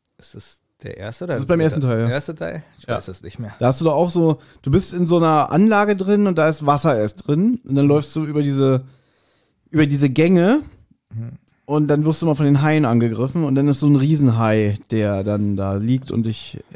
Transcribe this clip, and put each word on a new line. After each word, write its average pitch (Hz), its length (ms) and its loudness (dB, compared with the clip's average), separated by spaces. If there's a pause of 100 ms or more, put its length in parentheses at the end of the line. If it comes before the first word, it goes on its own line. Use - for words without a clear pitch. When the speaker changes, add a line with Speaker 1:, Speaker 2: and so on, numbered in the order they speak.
(180)
Speaker 1:
Ist - 180 -20
das - 260 -20 (220)
der - 140 -12
erste 110 280 -12
oder 175 80 -6
Speaker 2:
Das 131 80 -2
ist 135 60 -6
beim 170 120 2
Speaker 1:
der 160 60 2
Speaker 2:
ersten 156 160 0
Teil, 123 200 0
ja. 117 80 0
Speaker 1:
erste 147 260 -6
Teil? 160 280 -10 (160)
Ich - 80 -20
Speaker 2:
Ja. 120 80 -4
Speaker 1:
weiß 104 140 -10
es 92 120 -16
nicht - 180 -16
mehr. 107 200 -12
Speaker 2:
Da 123 80 2
hast 131 140 0
du 165 40 -4
doch 156 100 2
auch 175 160 0
so, 165 280 2 (220)
du 135 100 -4
bist 185 220 0
in 175 120 -2
so 175 120 2
einer 160 340 2
Anlage 208 460 2
drin 202 300 0
und 180 100 0
da 156 100 2
ist 156 180 -4
Wasser 143 320 2
erst 107 300 -4
drin 196 380 0
und 131 100 -2
dann 139 120 4
läufst 147 280 0
du 156 100 -2
über 147 160 -2
diese, 135 380 2 (920)
über 156 180 2
diese 143 220 0
Gänge 180 520 4 (520)
Speaker 1:
Mhm. 113 180 -10 (340)
Speaker 2:
und 151 240 0
dann 151 160 2
wirst 156 160 -2
du 170 60 0
mal 156 80 2
von 147 100 -2
den 143 160 4
Haien 156 240 2
angegriffen 120 580 0
und 135 120 0
dann 139 120 2
ist 139 140 0
so 151 60 2
ein 143 100 4
Riesenhai, 113 800 2 (140)
der 101 340 -2
dann 104 320 -2
da 98 180 -4
liegt 123 360 -4
und 113 140 -2
dich - 380 -10 (120)